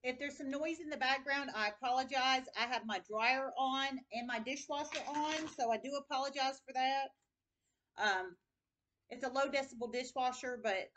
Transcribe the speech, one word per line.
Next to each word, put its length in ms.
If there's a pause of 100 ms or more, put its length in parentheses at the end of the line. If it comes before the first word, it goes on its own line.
If 140
there's 180
some 140
noise 280
in 120
the 60
background, 580
I 140
apologize. 720 (120)
I 120
have 180
my 240
dryer 480
on 300 (260)
and 140
my 100
dishwasher 720
on, 400 (100)
so 140
I 60
do 180
apologize 680
for 100
that. 340 (920)
Um, 380 (760)
it's 160
a 40
low 180
decibel 440
dishwasher, 720
but, 360